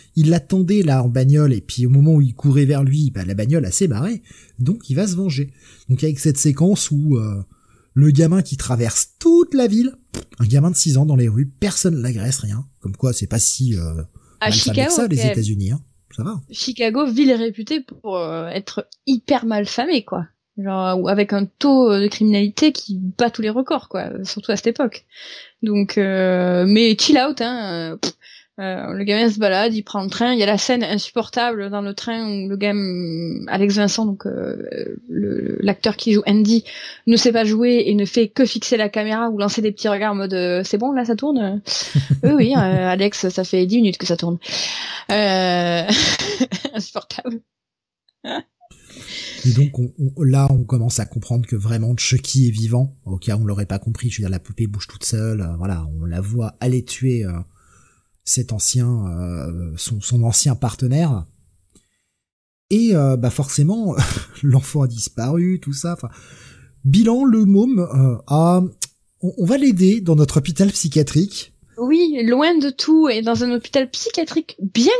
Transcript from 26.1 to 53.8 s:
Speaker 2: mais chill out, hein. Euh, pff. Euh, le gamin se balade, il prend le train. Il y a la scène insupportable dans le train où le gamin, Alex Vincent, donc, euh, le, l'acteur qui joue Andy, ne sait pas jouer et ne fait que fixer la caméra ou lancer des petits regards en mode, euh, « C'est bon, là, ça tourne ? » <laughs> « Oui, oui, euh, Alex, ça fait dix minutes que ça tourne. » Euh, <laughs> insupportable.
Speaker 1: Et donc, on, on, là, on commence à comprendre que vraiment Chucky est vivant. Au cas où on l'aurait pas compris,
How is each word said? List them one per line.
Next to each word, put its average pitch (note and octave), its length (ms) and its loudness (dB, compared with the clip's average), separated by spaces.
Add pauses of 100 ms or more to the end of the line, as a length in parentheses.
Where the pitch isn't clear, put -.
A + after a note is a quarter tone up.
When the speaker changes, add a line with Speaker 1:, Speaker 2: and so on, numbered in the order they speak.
Speaker 2:
mais A3 280 6
chill D4 220 4
out, C4 220 0
hein. G3 540 -6
Euh, - 20 -14
pff. - 160 -8 (460)
Euh, F#3+ 340 -8
le G3 120 -6
gamin G#3+ 260 2
se G#3 80 -4
balade, G#3 340 2
il G#3+ 100 -4
prend G3+ 220 -6
le F#3+ 60 -4
train. B3 240 0
Il A#3+ 40 0
y G#3+ 40 2
a G3 40 2
la G#3 120 2
scène A#3+ 260 0
insupportable G#3+ 840 -4
dans G3+ 100 -6
le G3+ 140 -6
train A3+ 340 -8
où G3+ 180 -6
le G3 120 -6
gamin, F3+ 880 -4
Alex G3 280 2
Vincent, G#3 280 0
donc, G3 220 -6
euh, - 280 -6 (540)
le, - 540 -4
l'acteur G3+ 340 0
qui - 160 0
joue G#3 140 4
Andy, G#3+ 380 4 (420)
ne A3+ 100 4
sait A#3+ 160 4
pas A3+ 140 2
jouer A#3+ 400 4
et G#3+ 80 2
ne G3+ 100 2
fait A3 240 2
que - 160 2
fixer A#3+ 320 -2
la G#3+ 140 0
caméra G#3+ 400 -2
ou G#3+ 80 -4
lancer G3+ 240 -2
des G#3+ 100 0
petits G#3+ 160 -4
regards G#3 240 0
en G3+ 40 -2
mode, G3 180 -4
euh, « F3+ 300 0
C'est G#3 120 -2
bon, B3 160 -2
là, B3 140 -2
ça A3+ 100 0
tourne ? » G#3 460 -2 (320)
<laughs> « C#3 120 2 (160)
Oui, - 140 4
oui, B3 180 4
euh, C4 60 4
Alex, F#3+ 720 0
ça F#3 140 -4
fait F#3 200 2
dix F#3 120 0
minutes G#3+ 200 2
que - 100 -10
ça E3+ 120 -2
tourne. » E3+ 180 -4 (720)
Euh, F#3 720 0 (460)
<laughs> C#4 460 -6
insupportable. - 640 -10 (2000)
Speaker 1:
Et B2 60 4
donc, C#3 260 2
on, B2 120 -2 (260)
on, D#3+ 60 -4
là, C#3 280 4
on B2+ 140 2
commence A#2 360 -2
à G#2 60 -4
comprendre A#2+ 400 -4
que A#2 100 -4
vraiment A2 400 -2
Chucky C3 520 0
est - 40 0
vivant. A2+ 440 -2 (100)
Au F#2 100 -6
cas G#2+ 200 -4
où A2 60 -2
on - 20 0
l'aurait G2+ 220 -2
pas G2 120 -4
compris, A#2 320 -6